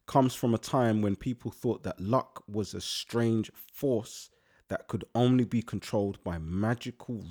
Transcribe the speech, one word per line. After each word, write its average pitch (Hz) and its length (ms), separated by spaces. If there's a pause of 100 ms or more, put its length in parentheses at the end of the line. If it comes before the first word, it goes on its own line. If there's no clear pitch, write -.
comes 131 280
from 120 180
a 110 40
time 113 440
when 101 140
people 120 340
thought - 340
that - 180
luck 113 440
was 104 280
a 92 80
strange 113 760
force - 720 (380)
that - 220
could - 160 (100)
only 123 300
be 113 160
controlled 101 640
by 87 120
magical 107 920